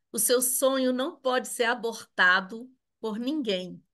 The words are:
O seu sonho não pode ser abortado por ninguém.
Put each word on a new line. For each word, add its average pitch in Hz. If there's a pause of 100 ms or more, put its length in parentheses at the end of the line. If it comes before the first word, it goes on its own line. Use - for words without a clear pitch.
(120)
O 233
seu 254
sonho 262
não 262
pode 247
ser -
abortado 214 (300)
por 220
ninguém. 208 (120)